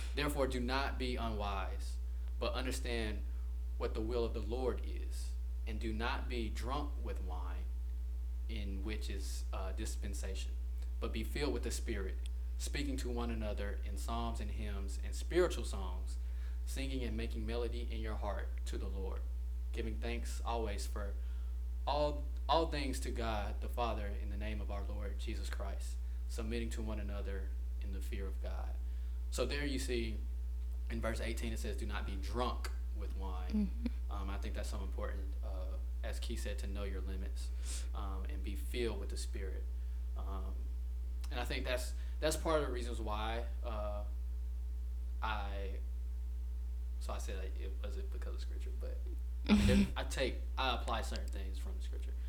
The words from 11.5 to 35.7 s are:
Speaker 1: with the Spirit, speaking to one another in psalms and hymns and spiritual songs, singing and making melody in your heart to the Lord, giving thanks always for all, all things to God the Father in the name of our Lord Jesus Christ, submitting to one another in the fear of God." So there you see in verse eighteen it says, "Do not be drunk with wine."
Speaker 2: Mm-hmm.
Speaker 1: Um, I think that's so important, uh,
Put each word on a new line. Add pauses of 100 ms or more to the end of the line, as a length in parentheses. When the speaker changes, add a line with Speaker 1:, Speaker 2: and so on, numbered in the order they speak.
Speaker 1:
with
the
Spirit, (400)
speaking
to
one
another
in
psalms
and
hymns
and
spiritual
songs, (480)
singing
and
making
melody
in
your
heart (160)
to
the
Lord, (500)
giving
thanks
always
for (760)
all, (220)
all
things
to
God
the
Father (100)
in
the
name
of
our
Lord
Jesus
Christ, (340)
submitting
to
one
another (320)
in
the
fear
of
God." (560)
So
there
you
see (720)
in
verse
eighteen
it
says,
"Do
not
be
drunk (300)
with
wine." (400)
Speaker 2:
Mm-hmm.
Speaker 1:
Um,
I
think
that's
so
important, (200)
uh, (260)